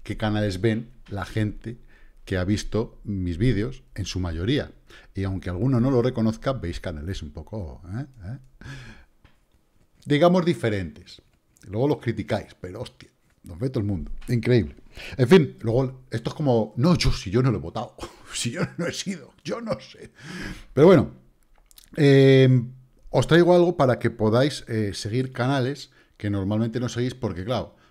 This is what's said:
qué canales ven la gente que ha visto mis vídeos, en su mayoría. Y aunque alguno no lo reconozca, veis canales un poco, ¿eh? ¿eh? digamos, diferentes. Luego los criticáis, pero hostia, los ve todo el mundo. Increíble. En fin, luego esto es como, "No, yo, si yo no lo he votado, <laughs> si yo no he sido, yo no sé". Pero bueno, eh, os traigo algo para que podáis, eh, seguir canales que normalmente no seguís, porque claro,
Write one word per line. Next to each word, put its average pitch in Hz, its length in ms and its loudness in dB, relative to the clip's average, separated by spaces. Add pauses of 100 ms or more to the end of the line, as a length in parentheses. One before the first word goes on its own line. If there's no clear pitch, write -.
qué 101 120 -8
canales 104 440 -2
ven 113 320 -2 (160)
la 98 160 -8
gente 110 540 -6 (460)
que - 140 -4
ha 90 60 -2
visto 104 600 -4
mis 90 340 -6
vídeos, 117 440 -2 (140)
en 92 100 -8
su - 140 -6
mayoría. 90 500 -4 (440)
Y 95 100 -4
aunque 95 260 -6
alguno 117 300 0
no 131 100 2
lo 123 100 2
reconozca, 117 520 -2
veis 87 280 -6
canales 85 420 -8
un 73 100 -12
poco, 82 500 -12 (160)
¿eh? 147 80 -8 (180)
¿eh? 120 140 -12 (1700)
digamos, 165 380 4
diferentes. 104 760 -4 (460)
Luego 110 220 -2
los 143 100 -2
criticáis, 104 640 -6
pero 92 220 -12
hostia, - 280 -20 (320)
los 82 160 -16
ve 123 100 -4
todo 131 120 -4
el 101 60 -2
mundo. 92 260 -4 (160)
Increíble. 117 480 2 (420)
En 127 100 2
fin, 170 320 6
luego 127 500 -2
esto 120 200 -4
es - 40 -10
como, 120 420 0
"No, 151 200 4
yo, - 160 2
si - 180 -6
yo 117 120 2
no 131 80 4
lo 101 80 0
he - 20 -10
votado, 110 360 -10 (180)
<laughs> - 180 -20
si 120 200 -6
yo 127 100 -6 (160)
no 170 80 -4
he 135 60 -6
sido, 175 420 -10 (100)
yo 214 160 -8
no 220 200 -6
sé". - 320 -20 (600)
Pero 143 140 6
bueno, 165 240 8 (840)
eh, 135 680 8 (460)
os 135 180 2
traigo 170 260 6
algo 175 220 4
para 127 220 2
que 117 120 0
podáis, 117 580 0
eh, 110 260 -2
seguir 127 380 -4
canales 135 580 -4 (260)
que 104 140 -4
normalmente 107 500 -2
no 123 80 -2
seguís, 123 260 -4
porque 92 300 -6
claro, 110 320 -6 (140)